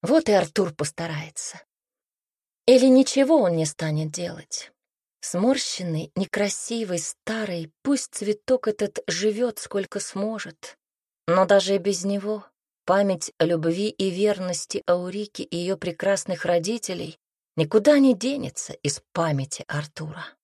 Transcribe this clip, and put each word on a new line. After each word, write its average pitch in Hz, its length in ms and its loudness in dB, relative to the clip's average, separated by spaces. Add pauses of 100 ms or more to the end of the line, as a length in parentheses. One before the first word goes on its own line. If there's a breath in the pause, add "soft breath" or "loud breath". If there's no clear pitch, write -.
Вот 302 280 2
и - 20 6
Артур 180 420 2
постарается. - 880 -8 (1040)
Или 254 200 8
ничего 269 560 6
он 180 140 2
не 160 100 0
станет 156 460 -4
делать. 170 600 -10 (500)
Сморщенный, 180 960 -2
некрасивый, 202 840 -4
старый, 180 840 -8
пусть - 340 -2
цветок 214 520 -2
этот 208 400 -2
живет 214 520 -2
сколько 196 400 -6
сможет. 196 760 -10 (500)
Но 185 180 4
даже 196 320 4
без 190 280 -2
него 202 400 -4 (400)
память 190 520 2
о 160 80 2
любви 170 440 0
и 190 200 -2
верности 185 800 -2
Аурики 180 540 -2
и - 160 -8
ее 180 200 -2
прекрасных 185 680 -4
родителей 175 720 -2 (380)
никуда 220 420 6
не 262 160 6
денется - 580 -8
из - 280 -6 (100)
памяти 147 560 -2
Артура. 156 580 -10 (180)